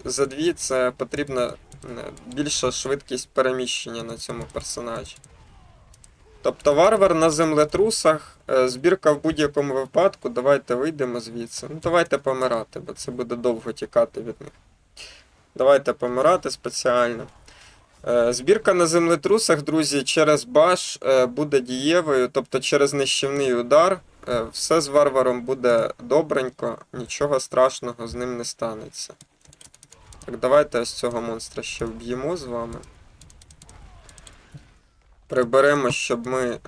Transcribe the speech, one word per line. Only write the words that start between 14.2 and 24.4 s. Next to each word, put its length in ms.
них. 100
Давайте 380
помирати 580
спеціально. 760
Е, 260
збірка 400
на 140
землетрусах, 760
друзі, 420
через 400
баш, 600
е, 220
буде 360
дієвою, 680
тобто 320
через 340
нищівний 600
удар. 460
Е, 240